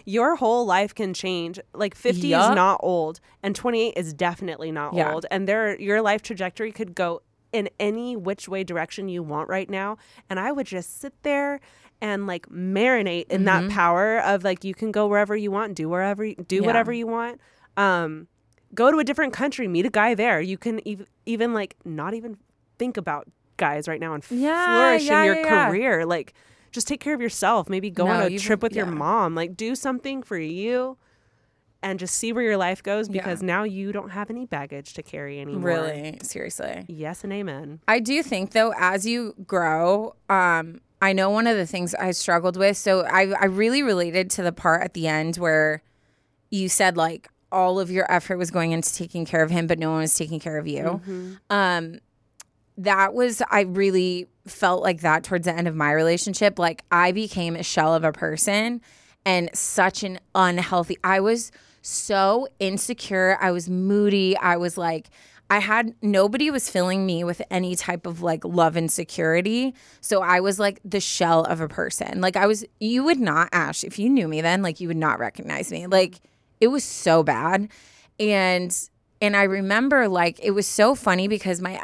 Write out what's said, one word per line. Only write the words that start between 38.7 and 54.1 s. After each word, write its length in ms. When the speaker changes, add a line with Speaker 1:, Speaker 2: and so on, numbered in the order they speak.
Speaker 2:
as 280
you 280
grow, 640
um, 520
I 120
know 160
one 180
of 80
the 100
things 300
I 160
struggled 460
with. 180
So 300
I, 260
I 140
really 360
related 500
to 120
the 80
part 300
at 120
the 140
end 300
where 460
you 160
said, 300
like, 320
all 300
of 100
your 220
effort 260
was 140
going 220
into 200
taking 300
care 180
of 80
him, 180
but 120
no 120
one 100
was 160
taking 200
care 200
of 100
you. 160
Speaker 1:
Mm-hmm. 500
Speaker 2:
Um, 500
that 360
was, 360
I 120
really 640